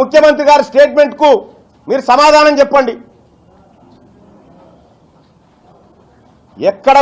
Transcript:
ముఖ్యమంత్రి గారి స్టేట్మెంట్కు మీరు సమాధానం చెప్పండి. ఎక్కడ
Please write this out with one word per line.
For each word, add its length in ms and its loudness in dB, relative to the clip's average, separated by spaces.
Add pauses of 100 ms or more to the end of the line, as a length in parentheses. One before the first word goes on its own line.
ముఖ్యమంత్రి 500 0
గారి 180 2
స్టేట్మెంట్కు 600 0 (580)
మీరు 220 -6
సమాధానం 500 2
చెప్పండి. 340 -2 (3500)
ఎక్కడ 460 -2